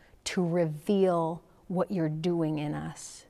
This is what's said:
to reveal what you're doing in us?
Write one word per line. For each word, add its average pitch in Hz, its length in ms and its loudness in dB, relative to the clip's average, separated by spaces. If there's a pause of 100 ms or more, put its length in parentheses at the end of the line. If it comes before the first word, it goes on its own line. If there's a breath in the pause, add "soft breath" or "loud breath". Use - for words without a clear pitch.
(240 soft breath)
to - 180 0
reveal 170 1000 2 (240 soft breath)
what 180 240 -2
you're 165 180 0
doing 156 500 0
in 151 160 -4
us? - 560 -12